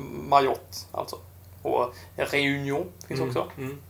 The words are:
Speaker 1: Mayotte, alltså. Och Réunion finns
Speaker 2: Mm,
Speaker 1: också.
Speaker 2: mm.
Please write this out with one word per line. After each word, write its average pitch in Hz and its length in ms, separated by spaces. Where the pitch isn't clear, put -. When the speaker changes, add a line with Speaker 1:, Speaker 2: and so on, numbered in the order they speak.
Speaker 1:
Mayotte, 135 480
alltså. - 260
Och 123 340
Réunion 143 680
finns 135 120
Speaker 2:
Mm, 131 100
Speaker 1:
också. - 280
Speaker 2:
mm. 139 200